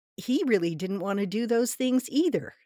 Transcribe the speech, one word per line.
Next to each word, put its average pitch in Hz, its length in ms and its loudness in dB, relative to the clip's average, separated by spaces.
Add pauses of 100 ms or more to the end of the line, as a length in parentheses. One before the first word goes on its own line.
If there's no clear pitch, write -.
(180)
he 262 280 0
really 170 300 2
didn't 190 240 -4
want 196 200 -2
to 202 60 0
do 214 220 -2
those 233 260 0
things 254 360 0
either. 269 440 0 (120)